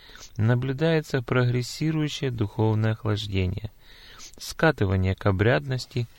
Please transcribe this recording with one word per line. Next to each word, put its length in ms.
наблюдается 840
прогрессирующее 1080
духовное 640
охлаждение, 800
скатывание 760
к 120
обрядности, 800